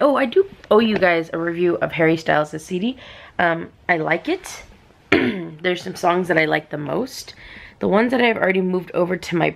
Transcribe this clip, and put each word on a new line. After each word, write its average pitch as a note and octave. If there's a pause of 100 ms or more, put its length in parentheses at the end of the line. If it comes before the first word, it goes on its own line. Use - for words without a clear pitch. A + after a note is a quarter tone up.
Oh, C4+
I C4
do F#4+ (240)
owe A3
you G#3+
guys E3
a E3
review E3+
of D#3
Harry D#3+
Styles' D3+
C F#3
D. B3 (400)
Um, E3+ (180)
I F3+
like D#3
it. - (480)
<clears throat> -
There's F3
some F#3
songs F3
that E3+
I D#3+
like D#3
the D#3
most. D3 (440)
The G3
ones A3
that B3
I've A#3
already F#3+
moved F#3
over F3+
to F3
my D#3